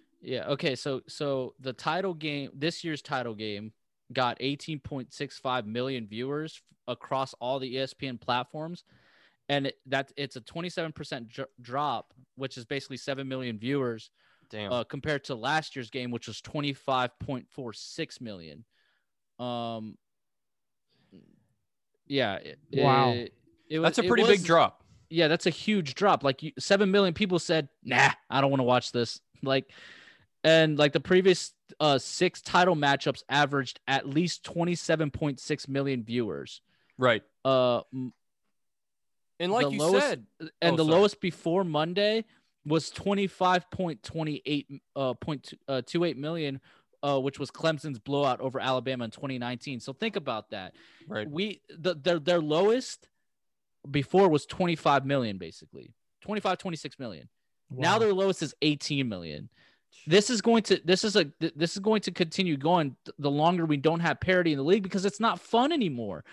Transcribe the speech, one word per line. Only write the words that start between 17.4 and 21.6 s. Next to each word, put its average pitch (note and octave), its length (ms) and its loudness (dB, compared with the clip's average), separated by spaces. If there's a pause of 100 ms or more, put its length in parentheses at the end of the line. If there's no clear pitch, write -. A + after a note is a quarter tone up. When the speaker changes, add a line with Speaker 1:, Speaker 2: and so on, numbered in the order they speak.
Speaker 1:
four A#2+ 220 -10
six - 480 -12
million. F2+ 460 -14 (720)
Um, A#2 580 -8 (2000)